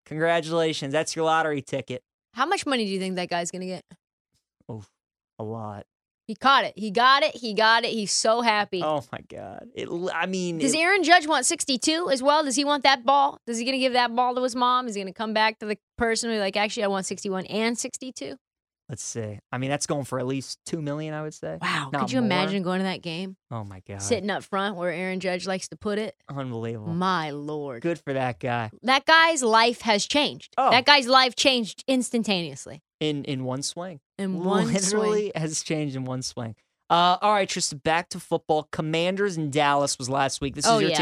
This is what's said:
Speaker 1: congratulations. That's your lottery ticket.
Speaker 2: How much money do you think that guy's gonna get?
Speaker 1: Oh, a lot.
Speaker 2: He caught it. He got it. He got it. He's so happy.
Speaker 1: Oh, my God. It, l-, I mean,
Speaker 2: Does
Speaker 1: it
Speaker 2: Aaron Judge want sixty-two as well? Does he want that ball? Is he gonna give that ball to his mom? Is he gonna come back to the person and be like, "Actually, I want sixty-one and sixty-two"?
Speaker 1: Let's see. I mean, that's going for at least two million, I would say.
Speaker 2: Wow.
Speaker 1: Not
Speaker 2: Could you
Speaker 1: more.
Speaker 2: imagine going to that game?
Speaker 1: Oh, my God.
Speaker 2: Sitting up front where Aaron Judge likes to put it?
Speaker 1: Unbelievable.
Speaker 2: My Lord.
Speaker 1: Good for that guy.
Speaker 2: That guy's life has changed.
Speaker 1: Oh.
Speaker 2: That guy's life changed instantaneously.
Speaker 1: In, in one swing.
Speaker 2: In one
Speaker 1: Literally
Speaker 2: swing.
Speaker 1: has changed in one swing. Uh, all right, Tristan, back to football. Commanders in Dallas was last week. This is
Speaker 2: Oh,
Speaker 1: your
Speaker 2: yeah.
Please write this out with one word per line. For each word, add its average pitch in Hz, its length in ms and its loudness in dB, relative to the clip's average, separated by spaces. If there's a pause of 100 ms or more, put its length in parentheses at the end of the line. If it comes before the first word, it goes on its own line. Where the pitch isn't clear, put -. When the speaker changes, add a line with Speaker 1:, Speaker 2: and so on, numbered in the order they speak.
Speaker 1:
congratulations. 160 840 0
That's 156 220 -2
your 160 100 0
lottery 160 360 2
ticket. 127 400 -6 (320)
Speaker 2:
How 247 120 -4
much 349 200 -2
money 254 200 0
do 196 60 -4
you 196 80 -2
think 190 180 -4
that 175 120 -4
guy's 175 220 -4
gonna 185 140 -10
get? 185 180 -10 (880)
Speaker 1:
Oh, 113 140 -12 (560)
a 113 40 -8
lot. 107 420 -10 (420)
Speaker 2:
He 220 60 -10
caught 254 300 4
it. 170 120 -6
He 214 140 -6
got 254 320 6
it. 302 140 0
He 233 180 -8
got 220 300 6
it. 233 80 -2
He's 214 200 -4
so 233 300 2
happy. 208 420 2
Speaker 1:
Oh, 151 280 0
my - 80 -8 (100)
God. 98 460 -14
It, 113 120 -6
l-, 175 240 -4
I 165 140 -2
mean, 180 320 -2
Speaker 2:
Does 262 160 2
Speaker 1:
it 311 60 0
Speaker 2:
Aaron 359 240 4
Judge 320 240 6
want 285 180 2
sixty-two 320 680 -2
as 254 120 0
well? 294 200 4
Does 269 120 -2
he 285 100 0
want 285 180 0
that 269 220 4
ball? 277 400 4
Is 233 140 -4
he 233 60 -6
gonna 269 120 0
give 254 160 0
that 240 220 2
ball 247 200 2
to 254 60 0
his 254 140 0
mom? 247 320 2
Is 214 80 -6
he 202 60 -4
gonna 190 120 -8
come 220 200 -6
back 220 260 2
to 226 80 -10
the 208 100 -4 (200)
person 226 340 0
and 220 60 0
be 208 40 0
like, 196 160 -2
"Actually, 208 280 0
I - 20 2
want 196 180 0
sixty-one 185 400 -6
and 220 320 -2
sixty-two"? 262 600 -10 (500)
Speaker 1:
Let's 127 140 -10
see. 107 380 -8 (120)
I 127 60 -4
mean, 131 140 -2
that's 143 160 -2
going 147 180 -2
for 127 140 -4
at 127 80 -4
least 135 400 -6
two 170 120 -4
million, 151 360 -6
I 151 80 -8
would 156 100 -10
say. 160 260 -10
Speaker 2:
Wow. 160 320 -4
Speaker 1:
Not 143 120 0
Speaker 2:
Could - 80 -2
you 262 100 2
Speaker 1:
more. 233 60 2
Speaker 2:
imagine 190 340 2
going 185 200 0
to - 20 0
that 185 180 -4
game? 185 340 -8 (140)
Speaker 1:
Oh, 113 140 -8
my 98 240 -14
God. 98 120 -10
Speaker 2:
Sitting 196 300 -2
up 165 140 -4
front 196 320 -2
where 175 160 -2
Aaron 185 280 -4
Judge 180 280 -4
likes 190 220 -4
to 160 60 -16
put 202 220 -4
it? 214 180 -6 (140)
Speaker 1:
Unbelievable. 117 640 -6
Speaker 2:
My 175 380 0
Lord. 147 500 -8
Speaker 1:
Good 170 160 -2
for 143 160 -6
that 127 260 -2
guy. 120 300 -2 (140)
Speaker 2:
That 262 240 2
guy's 330 340 4
life 226 400 4
has 208 240 2
changed. - 540 -2
Speaker 1:
Oh. 262 100 4
Speaker 2:
That 247 160 6
guy's 277 220 6
life 262 280 6
changed 247 520 0
instantaneously. 196 960 -2 (160)
Speaker 1:
In, 151 260 0
in 131 180 -4
one 127 200 -4
swing. 175 380 -10 (180)
Speaker 2:
In 190 240 -2
one 190 280 2
Speaker 1:
Literally 208 600 0
Speaker 2:
swing. 160 100 -6
Speaker 1:
has 156 220 -4
changed 151 320 -4
in 131 100 -6
one 127 160 -6
swing. 117 340 -10 (320)
Uh, 175 360 6
all 208 100 4
right, 196 160 2
Tristan, 156 300 -4
back 160 300 0
to 180 100 -10
football. 156 520 -2
Commanders 175 640 0
in 156 140 -2
Dallas 143 480 2
was 131 140 -6
last 139 300 0
week. 135 120 -4
This 143 120 -2
is 220 60 6
Speaker 2:
Oh, 226 60 6
Speaker 1:
your 190 140 2
Speaker 2:
yeah. 156 100 2